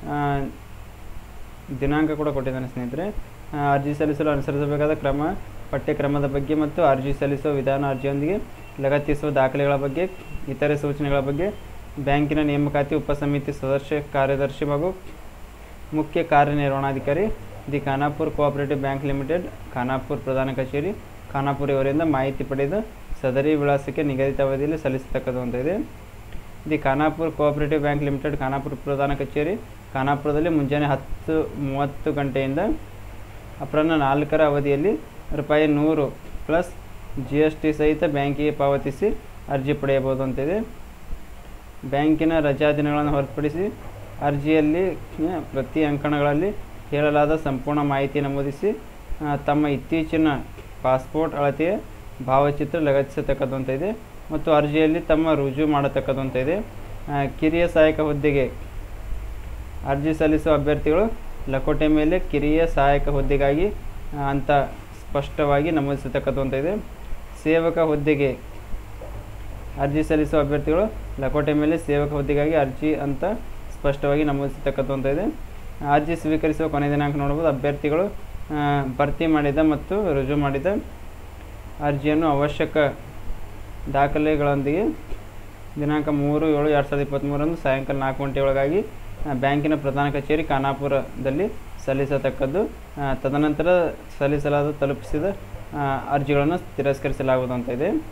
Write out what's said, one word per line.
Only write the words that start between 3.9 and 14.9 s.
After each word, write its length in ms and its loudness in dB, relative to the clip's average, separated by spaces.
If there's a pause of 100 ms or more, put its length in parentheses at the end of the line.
ಸಲ್ಲಿಸಲು 360 0
ಅನುಸರಿಸಬೇಕಾದ 640 0
ಕ್ರಮ, 280 0 (480)
ಪಠ್ಯಕ್ರಮದ 560 0
ಬಗ್ಗೆ 280 0
ಮತ್ತು 280 2
ಅರ್ಜಿ 300 4
ಸಲ್ಲಿಸುವ 400 0
ವಿಧಾನ, 340 0
ಅರ್ಜಿಯೊಂದಿಗೆ 500 0 (440)
ಲಗತ್ತಿಸುವ 500 2
ದಾಖಲೆಗಳ 460 2
ಬಗ್ಗೆ, 280 0 (440)
ಇತರೆ 280 0
ಸೂಚನೆಗಳ 440 0
ಬಗ್ಗೆ 500 -2 (340)
ಬ್ಯಾಂಕಿನ 380 2
ನೇಮಕಾತಿ 520 2
ಉಪಸಮಿತಿ 580 0
ಸದಸ್ಯ 500 -2 (100)
ಕಾರ್ಯದರ್ಶಿ 520 2
ಹಾಗೂ 320 0 (1000)